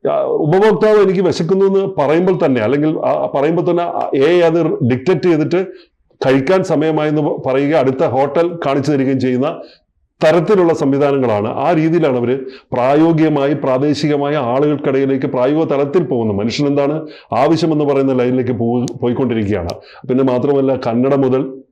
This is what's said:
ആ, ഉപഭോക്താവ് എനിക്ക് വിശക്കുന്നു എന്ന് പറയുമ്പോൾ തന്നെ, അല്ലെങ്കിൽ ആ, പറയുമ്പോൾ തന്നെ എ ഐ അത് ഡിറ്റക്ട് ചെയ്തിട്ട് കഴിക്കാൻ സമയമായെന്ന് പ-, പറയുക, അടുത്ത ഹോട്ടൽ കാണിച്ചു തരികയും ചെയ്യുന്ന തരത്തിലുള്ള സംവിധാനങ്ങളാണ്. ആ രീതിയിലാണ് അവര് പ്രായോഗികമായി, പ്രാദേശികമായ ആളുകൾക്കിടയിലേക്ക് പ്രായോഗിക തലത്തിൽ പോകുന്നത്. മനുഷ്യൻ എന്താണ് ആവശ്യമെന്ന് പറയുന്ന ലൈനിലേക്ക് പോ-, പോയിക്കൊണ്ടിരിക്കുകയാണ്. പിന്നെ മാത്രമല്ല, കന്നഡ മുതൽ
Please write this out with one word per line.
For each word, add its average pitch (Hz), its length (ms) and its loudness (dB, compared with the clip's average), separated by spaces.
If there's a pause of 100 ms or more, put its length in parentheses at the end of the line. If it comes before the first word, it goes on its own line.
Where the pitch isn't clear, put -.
(100)
ആ, 143 120 -2
ഉപഭോക്താവ് 214 760 2
എനിക്ക് 190 220 2
വിശക്കുന്നു 185 440 0
എന്ന് 196 160 2 (180)
പറയുമ്പോൾ 165 480 0
തന്നെ, 127 140 2
അല്ലെങ്കിൽ 147 380 0
ആ, 139 360 -2
പറയുമ്പോൾ 165 360 0
തന്നെ 170 460 -2
എ 156 200 2
ഐ 175 40 4
അത് 165 260 2
ഡിറ്റക്ട് 131 560 -2
ചെയ്തിട്ട് 170 440 0 (600)
കഴിക്കാൻ 139 380 2
സമയമായെന്ന് 151 580 0
പ-, 143 240 -4
പറയുക, 143 300 0
അടുത്ത 131 280 2
ഹോട്ടൽ 160 640 0
കാണിച്ചു 139 260 0
തരികയും 135 280 0
ചെയ്യുന്ന 127 400 -2 (640)
തരത്തിലുള്ള 170 500 4
സംവിധാനങ്ങളാണ്. 135 720 0
ആ 147 240 -2
രീതിയിലാണ് 160 440 2
അവര് 123 220 0 (340)
പ്രായോഗികമായി, 151 840 2
പ്രാദേശികമായ 143 840 0
ആളുകൾക്കിടയിലേക്ക് 135 920 0
പ്രായോഗിക 135 380 0
തലത്തിൽ 143 380 0
പോകുന്നത്. 113 340 -2
മനുഷ്യൻ 113 300 -2
എന്താണ് 143 400 -2 (260)
ആവശ്യമെന്ന് 156 520 0
പറയുന്ന 135 280 0
ലൈനിലേക്ക് 123 400 0
പോ-, 117 460 -2
പോയിക്കൊണ്ടിരിക്കുകയാണ്. 113 680 -2 (400)
പിന്നെ 131 160 2
മാത്രമല്ല, 135 520 0
കന്നഡ 127 380 0
മുതൽ 135 380 0 (200)